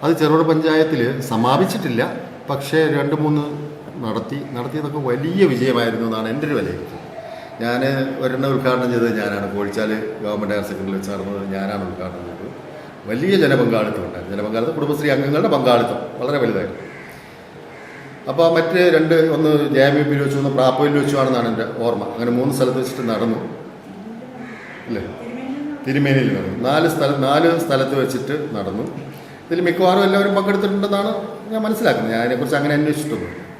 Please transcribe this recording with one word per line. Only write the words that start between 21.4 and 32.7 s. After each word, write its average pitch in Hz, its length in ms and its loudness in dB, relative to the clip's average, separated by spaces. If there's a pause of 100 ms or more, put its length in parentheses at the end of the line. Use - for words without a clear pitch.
എൻ്റെ 110 360 -2
ഓർമ്മ. 104 200 0
അങ്ങനെ 117 280 -2
മൂന്ന് 131 220 2
സ്ഥലത്ത് 127 260 2
വെച്ചിട്ട് 123 300 -4
നടന്നു 110 280 0 (1500)
അല്ലേ? 110 140 -4 (840)
തിരുമേനിയിൽ 135 460 2
നടന്നു. 98 360 -2
നാല് 160 200 2
സ്ഥലം, 143 320 0
നാല് 160 380 4
സ്ഥലത്ത് 135 360 0
വെച്ചിട്ട് 135 600 -2
നടന്നു. 101 280 -4 (640)
ഇതിൽ 170 140 0
മിക്കവാറും 180 420 4
എല്ലാവരും 196 320 4
പങ്കെടുത്തിട്ടുണ്ടെന്നാണ് 202 760 0 (420)
ഞാൻ 220 80 -2
മനസ്സിലാക്കുന്നത്. 135 520 0
ഞാൻ 113 80 0
അതിനെക്കുറിച്ച് 127 360 0
അങ്ങനെ 147 160 0